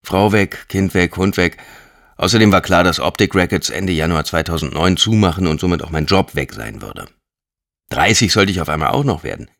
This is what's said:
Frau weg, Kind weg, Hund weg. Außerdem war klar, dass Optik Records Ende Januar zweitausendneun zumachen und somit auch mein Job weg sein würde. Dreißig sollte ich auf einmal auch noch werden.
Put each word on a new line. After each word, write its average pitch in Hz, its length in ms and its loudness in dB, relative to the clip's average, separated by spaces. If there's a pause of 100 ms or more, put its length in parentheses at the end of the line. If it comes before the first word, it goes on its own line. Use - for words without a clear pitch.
Frau 98 300 2
weg, - 360 0
Kind 95 260 -2
weg, 90 240 0
Hund 95 180 0
weg. 87 220 0 (580)
Außerdem 110 340 4
war 95 120 4
klar, 87 200 2
dass 87 160 0
Optik 90 360 -2
Records 90 340 0
Ende 92 240 -4
Januar 80 320 0
zweitausendneun 80 720 -2
zumachen 92 500 2
und 78 140 0
somit 87 220 0
auch 76 80 -12
mein 80 160 -2
Job - 280 2
weg 67 200 -6
sein 53 260 -14
würde. 50 260 -14 (840)
Dreißig 101 420 2
sollte 101 180 4
ich 90 120 -4
auf 76 80 -6
einmal 76 180 0
auch 143 160 0
noch 110 180 -2
werden. - 380 -10